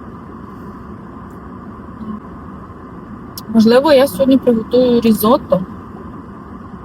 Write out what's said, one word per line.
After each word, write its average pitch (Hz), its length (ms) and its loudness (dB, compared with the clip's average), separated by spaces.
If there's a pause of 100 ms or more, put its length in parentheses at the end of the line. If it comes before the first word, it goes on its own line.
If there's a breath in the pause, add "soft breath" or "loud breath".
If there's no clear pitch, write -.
(3500)
Можливо, 240 360 6
я 269 140 8
сьогодні 269 300 4
приготую 240 640 4
різотто. 220 600 4 (1200)